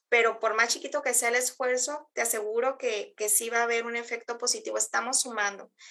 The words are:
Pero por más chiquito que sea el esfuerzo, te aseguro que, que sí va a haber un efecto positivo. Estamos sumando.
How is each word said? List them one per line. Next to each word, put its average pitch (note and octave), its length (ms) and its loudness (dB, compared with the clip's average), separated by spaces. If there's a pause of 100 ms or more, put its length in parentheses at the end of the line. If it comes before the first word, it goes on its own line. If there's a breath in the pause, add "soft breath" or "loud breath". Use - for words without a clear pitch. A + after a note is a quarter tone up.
Pero A#3 300 4
por A3 140 0
más A#3 160 4
chiquito C#4 320 -2
que C4 120 0
sea A#3+ 140 2
el A#3+ 80 2
esfuerzo, B3+ 800 -2
te A#3+ 80 0
aseguro A#3 560 0
que, G#3+ 400 -4
que G#3+ 100 -2
sí A3+ 220 2
va A#3 80 0
a A#3 60 4
haber A#3 220 0
un A#3 120 -4
efecto A#3 400 -8
positivo. A3 400 -2
Estamos A#3 420 0
sumando. G#3 500 -4 (220 soft breath)